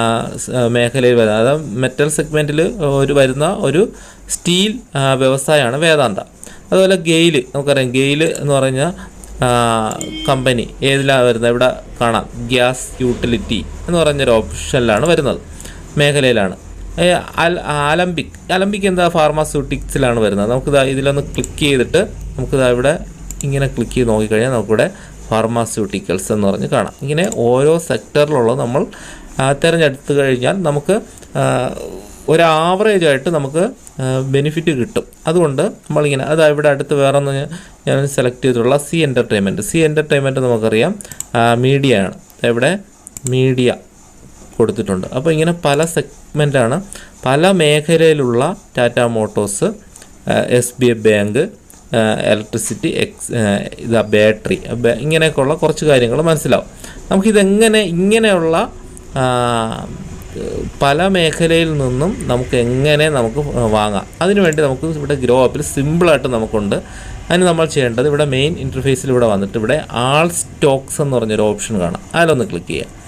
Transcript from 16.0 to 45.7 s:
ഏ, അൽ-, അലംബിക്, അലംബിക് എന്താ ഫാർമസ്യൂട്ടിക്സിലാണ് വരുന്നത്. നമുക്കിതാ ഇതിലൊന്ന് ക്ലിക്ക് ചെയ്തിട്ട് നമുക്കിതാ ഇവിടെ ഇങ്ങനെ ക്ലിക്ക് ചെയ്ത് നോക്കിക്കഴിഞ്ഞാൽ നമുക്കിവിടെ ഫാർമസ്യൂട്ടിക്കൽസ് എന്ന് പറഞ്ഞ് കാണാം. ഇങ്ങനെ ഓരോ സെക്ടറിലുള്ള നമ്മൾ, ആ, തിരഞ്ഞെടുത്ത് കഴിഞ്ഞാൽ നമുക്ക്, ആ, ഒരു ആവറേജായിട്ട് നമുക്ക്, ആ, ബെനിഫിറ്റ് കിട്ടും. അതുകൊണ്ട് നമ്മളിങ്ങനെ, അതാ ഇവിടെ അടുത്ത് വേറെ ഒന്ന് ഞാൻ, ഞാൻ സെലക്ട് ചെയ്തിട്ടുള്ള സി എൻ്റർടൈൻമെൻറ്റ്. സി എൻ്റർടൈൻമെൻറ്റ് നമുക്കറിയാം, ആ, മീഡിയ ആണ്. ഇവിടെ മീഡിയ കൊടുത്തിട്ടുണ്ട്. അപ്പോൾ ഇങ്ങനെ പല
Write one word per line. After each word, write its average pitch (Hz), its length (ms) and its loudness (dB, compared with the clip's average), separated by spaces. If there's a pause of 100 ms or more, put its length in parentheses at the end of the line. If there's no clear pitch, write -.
ഏ, 170 80 2 (380)
അൽ-, 175 160 0 (300)
അലംബിക്, 175 600 -2
അലംബിക് 196 380 0
എന്താ 180 160 2
ഫാർമസ്യൂട്ടിക്സിലാണ് 147 1120 0
വരുന്നത്. 101 320 2
നമുക്കിതാ 135 320 2
ഇതിലൊന്ന് 135 380 0
ക്ലിക്ക് - 380 -6
ചെയ്തിട്ട് 139 420 2 (360)
നമുക്കിതാ 131 320 0
ഇവിടെ 127 300 2 (440)
ഇങ്ങനെ 139 240 -2
ക്ലിക്ക് 120 240 -4
ചെയ്ത് 123 180 2
നോക്കിക്കഴിഞ്ഞാൽ 107 420 2
നമുക്കിവിടെ 113 400 0 (380)
ഫാർമസ്യൂട്ടിക്കൽസ് 110 1040 -2
എന്ന് 104 140 0
പറഞ്ഞ് 98 200 -2
കാണാം. 120 340 -2
ഇങ്ങനെ 156 340 -2
ഓരോ 131 420 2
സെക്ടറിലുള്ള 143 760 0 (100)
നമ്മൾ, 131 220 -2 (540)
ആ, 135 140 2 (100)
തിരഞ്ഞെടുത്ത് 160 500 0
കഴിഞ്ഞാൽ 139 560 0
നമുക്ക്, 147 320 0 (360)
ആ, 135 60 0 (840)
ഒരു 160 120 4
ആവറേജായിട്ട് 165 880 2
നമുക്ക്, 151 340 -2 (400)
ആ, - 20 -2 (280)
ബെനിഫിറ്റ് 156 460 0
കിട്ടും. - 240 -4 (240)
അതുകൊണ്ട് 160 340 2
നമ്മളിങ്ങനെ, 151 640 -2
അതാ 156 240 2
ഇവിടെ 147 220 2
അടുത്ത് 139 240 0
വേറെ 139 240 2
ഒന്ന് 143 140 0
ഞാൻ, 139 160 -4 (400)
ഞാൻ 139 200 0
സെലക്ട് 123 360 -2
ചെയ്തിട്ടുള്ള 123 340 2
സി 147 200 -6
എൻ്റർടൈൻമെൻറ്റ്. 117 640 0
സി 107 160 -4
എൻ്റർടൈൻമെൻറ്റ് 151 640 0
നമുക്കറിയാം, 117 540 2 (400)
ആ, 117 180 4
മീഡിയ 131 440 4
ആണ്. 95 160 0 (300)
ഇവിടെ 127 360 0 (500)
മീഡിയ 127 460 2 (840)
കൊടുത്തിട്ടുണ്ട്. 101 580 0
അപ്പോൾ 139 200 0
ഇങ്ങനെ 160 180 0 (120)
പല 147 200 2